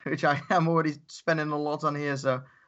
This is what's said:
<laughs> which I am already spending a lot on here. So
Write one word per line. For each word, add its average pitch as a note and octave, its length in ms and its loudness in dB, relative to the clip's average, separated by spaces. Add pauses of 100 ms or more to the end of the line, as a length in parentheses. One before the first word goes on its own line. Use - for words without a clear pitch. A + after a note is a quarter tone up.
<laughs> - 40 -20
which D#3 200 -2
I C#3+ 160 2 (100)
am F3 180 4
already D#3+ 260 2 (140)
spending D#3 420 -2
a D3 80 -2
lot D3+ 260 -2
on D3 100 0
here. D3 220 -2
So C3+ 260 0 (260)